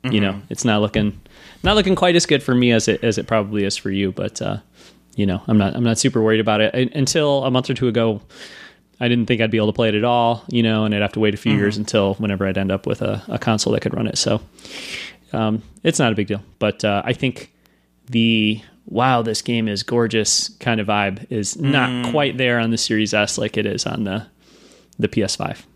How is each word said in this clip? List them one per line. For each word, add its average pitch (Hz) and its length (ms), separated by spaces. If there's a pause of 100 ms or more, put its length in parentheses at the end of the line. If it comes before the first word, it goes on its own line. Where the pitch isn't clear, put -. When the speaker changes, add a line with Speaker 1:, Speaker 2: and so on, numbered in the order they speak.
Speaker 1:
you 110 120
know, 98 120
Speaker 2:
Mm-hmm. 101 180
Speaker 1:
it's - 120
not 107 160
looking, 104 400 (440)
not 190 120
looking 190 200
quite 180 200
as 170 100
good 139 160
for 127 140
me 123 160
as 113 160
it, 107 160
as 113 140
it - 100
probably 104 380
is 98 100
for - 160
you. 95 220
But, - 280
uh, 101 160 (600)
you 104 80
know, 92 220
I'm 110 100
not, 98 180
I'm 120 80
not 113 140
super 127 240
worried 110 180
about 107 220
it. 107 120
I, 127 240
until 143 460
a 131 80
month 127 180
or 139 40
two 123 160
ago, 113 320 (800)
I 123 80
didn't 120 160
think 117 160
I'd 110 100
be 113 60
able 107 100
to 107 60
play 113 160
it 104 60
at 107 100
all, 120 420
you 120 160
know, 110 220
and 107 100
I'd 101 60
have 101 120
to 107 60
wait 107 140
a 107 40
few 110 140
Speaker 2:
Mm-hmm. 104 100
Speaker 1:
years 104 160
until 104 380
whenever 98 320
I'd 95 100
end 95 140
up 98 160
with - 140
a, 104 260
a 117 120
console 113 340
that 110 80
could - 140
run 113 120
it. - 100
So, 110 220 (920)
um, 110 300 (200)
it's 160 160
not 120 140
a - 20
big 101 120
deal. 98 140 (180)
But, 107 260
uh, 101 180
I 123 80
think - 400 (580)
the, 110 520 (240)
"Wow, 123 380
this 110 180
game 117 260
is 101 160
gorgeous" 113 680 (100)
kind 113 200
of 101 80
vibe 101 420
is 107 300
not 139 300
Speaker 2:
Mm. 123 220
Speaker 1:
quite 143 260
there 123 220
on 113 100
the 113 80
Series 110 360
S 104 240
like 107 200
it 107 80
is 101 200
on - 200
the, 101 200 (720)
the 110 100
P - 140
S 92 120
five. - 300 (100)